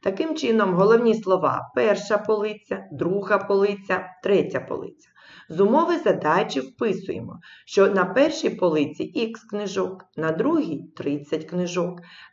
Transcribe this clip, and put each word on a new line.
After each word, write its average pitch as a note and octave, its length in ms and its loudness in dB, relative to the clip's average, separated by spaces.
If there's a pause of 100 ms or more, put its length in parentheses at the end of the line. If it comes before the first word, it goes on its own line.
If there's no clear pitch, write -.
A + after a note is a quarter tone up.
Таким D#4 320 -2
чином, A3 380 2
головні A3 420 6
слова: E3 600 0
перша G3+ 420 2
полиця, G#3 760 -4
друга F#3+ 460 0
полиця, G3 680 0 (180)
третя F#3+ 360 0
полиця. - 500 -12 (400)
З E3 100 -6
умови C4+ 380 4
задачі G3 640 0
вписуємо, - 800 -6 (260)
що G3+ 220 4
на F#3+ 180 2
першій C4 440 2
полиці D#3 540 0
ікс A3+ 400 -6
книжок, F#3 640 -6 (120)
на D#3 140 -2
другій — A#3 520 0 (120)
тридцять D3 500 -4
книжок, F3 540 -4 (340)